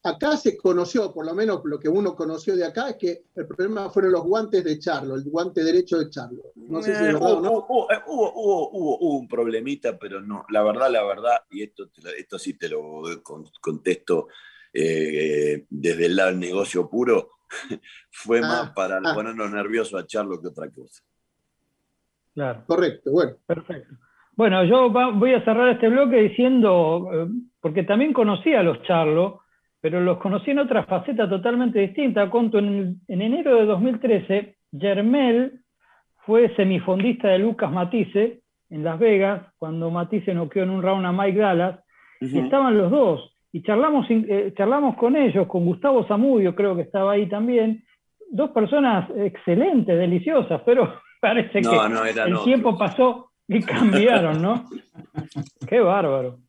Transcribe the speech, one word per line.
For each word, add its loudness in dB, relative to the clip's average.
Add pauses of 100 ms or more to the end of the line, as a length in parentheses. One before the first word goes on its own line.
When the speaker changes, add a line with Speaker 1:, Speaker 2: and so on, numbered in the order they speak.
Speaker 1:
Acá -2
se 0
conoció, 0
por -8
lo -8
menos 0
lo -4
que -4
uno 0
conoció -4
de 0
acá, -6
es -10
que -6 (120)
el -10
problema -6
fueron 4
los 2
guantes 0
de -2
Charlo, -4
el -6
guante -4
derecho 2
de -4
Charlo. -14 (120)
No -8
sé -2
si 0
es 2
Speaker 2:
Eh, 2
Speaker 1:
verdad 2
o 2
Speaker 2:
hubo, -2
Speaker 1:
no. 0
Speaker 2:
hubo, 0
eh, 4 (120)
hubo, -2
hubo, 0
hubo, -4
hubo 0
un -12
problemita, -4
pero -12
no, -12
la 2
verdad, 2
la 0
verdad, 0 (120)
y -10
esto, -16
te -20
lo, -16
esto -14
sí -10
te -10
lo -10 (220)
con-, -20 (100)
contesto, -4 (500)
eh, -2
desde -2
el 0
lado 2
del -4
negocio -4
puro, 0 (180)
<laughs> -16
fue -2
Speaker 1:
Ah, 0
Speaker 2:
más -4
para -4
Speaker 1:
ah. -2
Speaker 2:
ponernos -6
nerviosos -4
a -10
Charlo -6
que -14
otra -14
cosa. -20 (1300)
Speaker 3:
Claro. -8
Speaker 1:
Correcto, -2
bueno. 0 (140)
Speaker 3:
Perfecto. -10 (400)
Bueno, 4
yo 6
va-, 2
voy 4
a 2
cerrar 4
este 2
bloque 4
diciendo, 4
eh, -2 (320)
porque -2
también 2
conocí 2
a 4
los 0
Charlo, 0 (400)
pero -2
los 2
conocí -4
en 2
otra 0
faceta -2
totalmente 0
distinta. 0
Conto, 0
en, -2
en -4
enero 0
de 6
dos 0
mil 0
trece, -2 (140)
Yermel 0 (640)
fue 4
semifondista 0
de 4
Lucas -2
Matisse -2 (260)
en -10
Las -4
Vegas, 2 (100)
cuando -6
Matisse -4
noqueó -2
en -2
un -2
round 0
a -2
Mike 0
Dallas, 0 (400)
y -6
Speaker 2:
Ujú. -2
Speaker 3:
estaban 2
los 4
dos, 2 (220)
y -8
charlamos, 2
eh, 0
charlamos 0
con 2
ellos, 2
con -2
Gustavo 2
Zamudio, 2
creo 0
que -4
estaba 0
ahí 0
también, 0 (440)
dos -2
personas 2
excelentes, 2
deliciosas, 0
pero 2
<laughs> -12
parece 0
Speaker 2:
No, 2
Speaker 3:
que 4
Speaker 2:
no, 0
eran 0
Speaker 3:
el 0
Speaker 2:
otros. -2
Speaker 3:
tiempo 2
pasó 0 (160)
y 0
cambiaron, 2
¿no? 0 (500)
Speaker 2:
<laughs> -12
Speaker 3:
Qué 4
bárbaro. 0